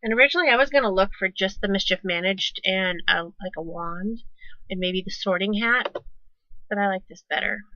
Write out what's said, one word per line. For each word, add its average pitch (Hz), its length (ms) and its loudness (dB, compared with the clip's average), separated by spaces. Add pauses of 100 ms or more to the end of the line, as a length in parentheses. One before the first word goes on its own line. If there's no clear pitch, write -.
And 220 120 0
originally 285 360 4
I 240 60 6
was 269 140 6
gonna 262 240 4
look 190 240 4
for 190 100 -2
just 190 340 -2
the 208 60 0
Mischief 196 360 2
Managed 185 600 -2
and 185 440 0
a, 175 180 2
like, 185 320 -12
a - 40 -8
wand 170 640 -6 (460)
and 190 100 -4
maybe 185 220 0
the 190 100 -6
Sorting 196 440 0
Hat, 233 380 0 (760)
but 208 80 -2
I 202 100 2
like 190 220 -2
this - 200 -20
better. 143 340 -2 (120)